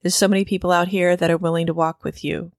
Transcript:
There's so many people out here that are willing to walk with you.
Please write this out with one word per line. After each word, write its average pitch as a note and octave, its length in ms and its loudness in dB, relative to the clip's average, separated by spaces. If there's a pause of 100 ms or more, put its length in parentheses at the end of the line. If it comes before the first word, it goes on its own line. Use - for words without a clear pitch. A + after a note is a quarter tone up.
There's F#3 140 -2
so G3 120 4
many G3 160 2
people F#3 280 -2
out F3 160 2
here F3+ 280 2
that E3+ 140 0
are E3 80 2
willing E3+ 300 -2
to E3 80 -2
walk D#3+ 280 -2
with - 200 -10
you. D#3+ 360 -6